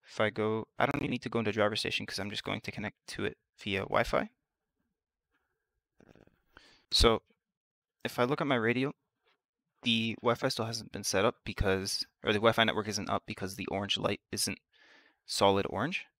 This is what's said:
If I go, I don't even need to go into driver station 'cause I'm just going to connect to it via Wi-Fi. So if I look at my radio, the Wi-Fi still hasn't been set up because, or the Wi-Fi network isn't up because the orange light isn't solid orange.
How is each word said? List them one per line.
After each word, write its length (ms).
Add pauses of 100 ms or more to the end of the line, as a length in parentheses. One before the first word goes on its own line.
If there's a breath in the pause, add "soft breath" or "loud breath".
If 140
I 80
go, 380 (100)
I 80
don't 160
even 80
need 140
to 60
go 100
into 120
driver 240
station 300
'cause 140
I'm 100
just 140
going 180
to 100
connect 360
to 180
it 140 (180)
via 240
Wi-Fi. 480 (2500 loud breath)
So 300 (840)
if 140
I 60
look 180
at 60
my 80
radio, 380 (920)
the 380
Wi-Fi 280
still 160
hasn't 260
been 120
set 220
up 180
because, 640 (180)
or 100
the 60
Wi-Fi 240
network 240
isn't 220
up 180
because 280
the 120
orange 300
light 240 (100)
isn't 280 (680 soft breath)
solid 420
orange. 380 (120)